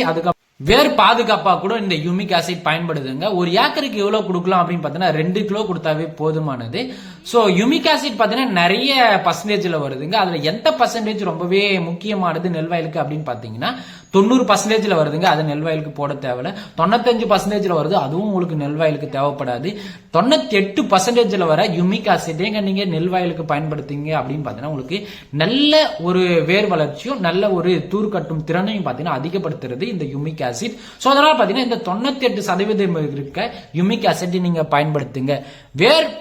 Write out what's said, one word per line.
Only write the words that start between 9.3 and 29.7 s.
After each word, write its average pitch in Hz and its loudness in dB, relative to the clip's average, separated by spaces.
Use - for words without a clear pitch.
வருதுங்க. 143 -4
அதுல 175 0
எந்த 240 0
பர்சன்டேஜ் 214 -2
ரொம்பவே 175 0
முக்கியமானது 175 -2
நெல் 160 -4
வயலுக்கு 160 -2
அப்படின்னு 151 -4
பாத்தீங்கன்னா 117 -6
தொண்ணூறு 226 4
பர்சன்டேஜ்ல 214 2
வருதுங்க. 151 0
அது 156 2
நெல் 147 -4
வயலுக்கு 156 -4
போட 143 -2
தேவையில்ல. 127 -4
தொண்ணூத்தஞ்சு 226 2
பர்சன்டேஜ்ல 196 2
வருது, 160 2
அதுவும் 165 -2
உங்களுக்கு 180 -2
நெல் 147 -4
வயலுக்கு 151 0
தேவைப்படாது. 135 -2
தொண்ணூத்தெட்டு 220 2
பர்சன்டேஜ்ல 196 4
வர 160 4
யூமிக் 190 0
ஆசிட் 160 -2
நீங்க 196 0
நெல் 170 0
வயலுக்கு 170 -2
பயன்படுத்திங்க 147 -4
அப்படின்னு 135 -6
பாத்தீங்கன்னா 120 -8
உங்களுக்கு 139 -6
நல்ல 294 4
ஒரு 180 4
வேர் 202 4
வளர்ச்சியும் 185 -2
நல்ல 196 2
ஒரு 170 2
தூர் 208 -2
கட்டும் 156 -4
திறனையும் 190 -2
பாத்தீங்கன்னா 143 -4
அதிகப்படுத்துறது 143 -4